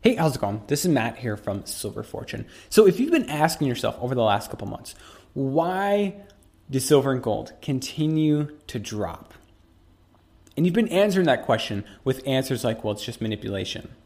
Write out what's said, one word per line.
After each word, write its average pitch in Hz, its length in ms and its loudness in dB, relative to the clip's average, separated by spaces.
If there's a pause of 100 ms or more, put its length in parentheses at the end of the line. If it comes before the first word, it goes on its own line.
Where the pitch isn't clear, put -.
Hey, 226 140 4
how's 156 220 0
it - 20 -6
going? 104 280 -4
This 143 180 -2
is 180 60 2
Matt 117 260 0
here 113 180 -6
from 101 300 -8
Silver - 380 -8
Fortune. - 420 -10 (240)
So 208 180 8
if 185 140 4
you've 294 100 2
been 311 180 2
asking 151 380 2
yourself 113 320 -2
over 127 160 -2
the 120 80 2
last 104 260 2
couple - 160 -10
months, - 300 -12 (380)
"Why 185 800 0 (560)
do 135 80 0
silver 135 320 4
and 127 100 0
gold 107 300 -4 (100)
continue 151 920 0 (120)
to - 120 -8
drop?" 101 540 -8 (1200)
And 151 100 2
you've 180 80 2
been 214 140 2
answering 190 380 4
that 127 180 2
question 110 400 0 (220)
with 131 200 -2
answers 131 380 -2
like, 113 180 -2
"Well, 104 120 -2
it's 104 100 -8
just - 160 -10
manipulation 104 680 -6 (160)